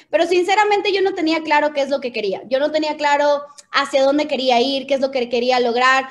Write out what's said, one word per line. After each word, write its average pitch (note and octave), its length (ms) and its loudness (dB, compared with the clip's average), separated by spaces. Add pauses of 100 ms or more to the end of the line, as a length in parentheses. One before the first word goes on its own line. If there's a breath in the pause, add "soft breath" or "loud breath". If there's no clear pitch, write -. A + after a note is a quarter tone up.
(100)
pero E4 160 2
sinceramente G4 680 2
yo G4 100 0
no F#4+ 120 0
tenía D#4+ 280 -2
claro D4+ 300 2
qué C#4+ 100 -2
es C4+ 80 -2
lo C#4 100 -2
que B3 120 -8
quería, G3+ 360 -6
yo C4 120 0
no D4+ 100 0
tenía D4+ 260 -2
claro C#4+ 460 2 (300 loud breath)
hacia C4+ 300 2
dónde C#4+ 240 2
quería B3+ 340 0
ir, C4+ 280 -2
qué C#4 60 0
es C4 60 -2
lo C4+ 120 -2
que B3 160 -4
quería B3 320 0
lograr, B3+ 500 2